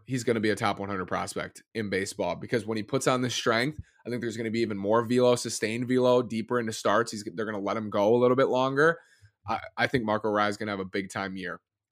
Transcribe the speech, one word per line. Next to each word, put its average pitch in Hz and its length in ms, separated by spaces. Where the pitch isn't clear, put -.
he's 127 160
gonna 113 160
be 107 120
a 101 40
top 101 240
one 98 100
hundred 95 180
prospect - 580
in 107 160
baseball 95 460
because 104 280
when 110 120
he 104 80
puts 135 240
on 127 120
the 123 100
strength, 123 500
I 117 40
think 120 100
there's 110 160
gonna 113 160
be 113 80
even 107 160
more 104 260
velo, 123 320
sustained 117 540
velo, 127 340
deeper 113 380
into 110 120
starts. 113 380
He's, 104 140
they're 104 120
gonna 107 120
let 98 180
him 107 140
go 104 240
a 123 40
little 123 180
bit 135 100
longer. 139 540
I, 113 100
I 120 120
think 123 160
Marco 107 240
Raya 104 220
is 101 60
gonna 107 140
have 101 80
a 95 60
big 95 260
time 98 260
year 87 240